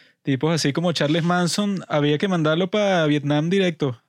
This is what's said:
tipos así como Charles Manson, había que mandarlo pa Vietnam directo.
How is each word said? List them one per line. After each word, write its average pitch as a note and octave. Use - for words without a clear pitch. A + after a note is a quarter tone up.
tipos D3+
así E3
como E3+
Charles D#3
Manson, F3+
había D3
que G3+
mandarlo E3+
pa G3
Vietnam D3
directo. F3